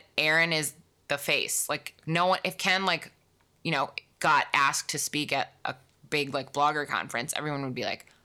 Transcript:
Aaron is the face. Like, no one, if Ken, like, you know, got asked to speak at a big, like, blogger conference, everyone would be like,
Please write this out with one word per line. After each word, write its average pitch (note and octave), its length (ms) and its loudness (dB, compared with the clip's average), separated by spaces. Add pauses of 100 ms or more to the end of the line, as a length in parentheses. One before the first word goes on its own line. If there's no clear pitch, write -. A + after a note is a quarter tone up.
(180)
Aaron D#3+ 340 4
is D3+ 220 -2 (340)
the C#3+ 80 0
face. - 540 -2
Like, - 240 -6 (100)
no E3+ 220 2
one, F#3 180 4
if F3 140 -4
Ken, F#3+ 260 2
like, E3+ 280 -2 (520)
you E3 80 -2
know, C#3 200 0 (280)
got D3+ 320 4
asked C#3+ 380 2
to D3+ 80 -4
speak C#3+ 340 -4
at - 220 -2 (100)
a B2+ 100 -4 (360)
big, C#3+ 240 -2
like, C3 180 -4
blogger D3 340 2
conference, A#2+ 480 -4
everyone C#3+ 300 -4
would B2+ 100 -6
be B2 100 -6
like, - 200 -6 (200)